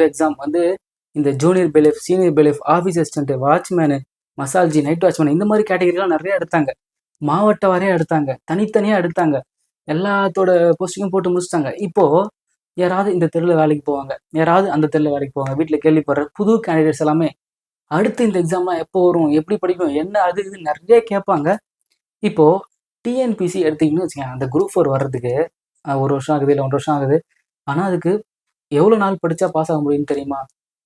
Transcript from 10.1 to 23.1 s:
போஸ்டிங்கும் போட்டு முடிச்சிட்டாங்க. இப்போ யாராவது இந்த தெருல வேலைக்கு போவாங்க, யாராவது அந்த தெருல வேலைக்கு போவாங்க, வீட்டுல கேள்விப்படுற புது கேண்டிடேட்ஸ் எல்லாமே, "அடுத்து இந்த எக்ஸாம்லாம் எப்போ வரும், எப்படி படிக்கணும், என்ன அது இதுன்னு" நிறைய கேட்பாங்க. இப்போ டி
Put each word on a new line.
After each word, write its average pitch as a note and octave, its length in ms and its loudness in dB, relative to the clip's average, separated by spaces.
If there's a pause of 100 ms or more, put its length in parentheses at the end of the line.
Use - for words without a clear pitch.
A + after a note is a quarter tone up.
போஸ்டிங்கும் F#3 400 -4
போட்டு F#3 200 -2
முடிச்சிட்டாங்க. F3 500 -2
இப்போ F#3+ 240 0 (720)
யாராவது F3+ 360 0
இந்த E3+ 140 2
தெருல E3+ 280 0
வேலைக்கு D3+ 300 2
போவாங்க, C#3 280 -4 (180)
யாராவது E3+ 400 2
அந்த D3+ 160 0
தெருல D3+ 240 0
வேலைக்கு C#3 240 -6
போவாங்க, C3+ 200 -4
வீட்டுல D3+ 240 -2
கேள்விப்படுற D3 540 2
புது G#3 220 0
கேண்டிடேட்ஸ் D#3+ 440 0
எல்லாமே, D#3 300 0 (640)
"அடுத்து A3 340 0
இந்த F#3+ 140 0
எக்ஸாம்லாம் F3+ 400 -2
எப்போ E3+ 240 -4
வரும், E3+ 280 2
எப்படி D#3 280 0
படிக்கணும், F3+ 360 -2
என்ன F#3+ 260 -2
அது F3+ 220 0
இதுன்னு" F#3+ 260 -10
நிறைய F3 300 2 (100)
கேட்பாங்க. F#3+ 400 -2 (720)
இப்போ E3 240 -2 (580)
டி A#3+ 120 -4